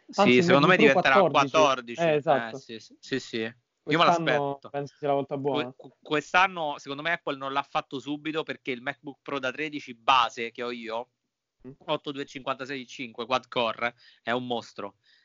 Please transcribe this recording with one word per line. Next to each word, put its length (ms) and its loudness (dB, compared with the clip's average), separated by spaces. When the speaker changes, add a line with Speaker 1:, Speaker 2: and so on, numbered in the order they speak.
Speaker 1:
Sì, 120 0
Speaker 2:
Anzi, 180 6
il 60 6
Speaker 1:
secondo 220 6
me 100 6
Speaker 2:
MacBook 0 -
Pro 0 -
Speaker 1:
diventerà 440 6
Speaker 2:
quattordici. 300 4
Speaker 1:
quattordici. 520 0
Speaker 2:
Eh, 120 4
esatto. 420 0
Speaker 1:
Eh, 40 -16
sì, 200 -14
sì, 180 -20
sì, 220 -6
sì. 180 -8
Io 140 -6
me 120 -2
Speaker 2:
Quest'anno 80 4
Speaker 1:
l'aspetto. 680 0
Speaker 2:
penso 260 -8
sia 120 -6
la 60 2
volta 220 -4
buona. 400 -4
Speaker 1:
Que-, 120 -20
que-, 140 -20
quest'anno, 760 0
secondo 240 -10
me, 100 -4
Apple 240 -6
non 160 -8
l'ha 160 -2
fatto 300 -6
subito, 440 -6
perché 280 -10
il 100 -8
MacBook 400 -10
Pro 180 -8
da 120 -4
tredici 420 -10
base 580 2
che 120 -12
ho 80 -6
io, 380 -8
Speaker 2:
Mm. 60 -16
Speaker 1:
otto 260 -6
due 120 -10
cinquantasei 600 -10
cinque 400 -12
quad 220 -2
core, 460 -2
è 80 -4
un 160 -2
mostro. 480 -10